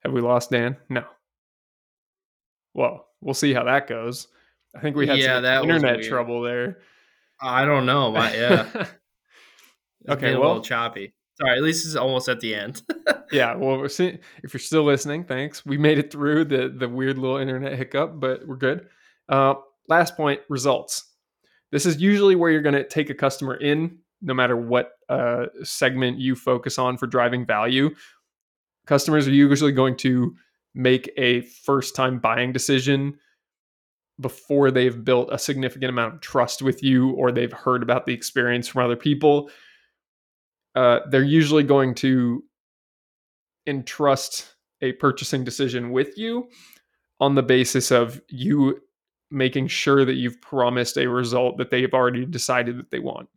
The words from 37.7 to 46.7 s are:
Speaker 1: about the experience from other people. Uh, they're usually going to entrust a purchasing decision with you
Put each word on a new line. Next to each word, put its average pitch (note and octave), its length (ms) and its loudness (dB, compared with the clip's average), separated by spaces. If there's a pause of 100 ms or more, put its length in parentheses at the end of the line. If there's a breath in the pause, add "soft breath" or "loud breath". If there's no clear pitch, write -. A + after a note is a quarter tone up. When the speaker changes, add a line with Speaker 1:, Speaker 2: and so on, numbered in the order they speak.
Speaker 1:
about B2+ 240 0
the B2+ 80 -2
experience A#2+ 540 -2
from B2+ 160 0
other A#2+ 100 2
people. D3 560 2 (1300 loud breath)
Uh, B2 240 4 (100)
they're C3+ 140 4
usually D3+ 400 4
going C#3 280 4
to B2 520 0 (1200)
entrust C#3 840 -2 (260)
a B2+ 120 -2
purchasing C3+ 500 -2
decision B2 480 -4
with C#3 260 -2
you A#3 320 -6 (720 soft breath)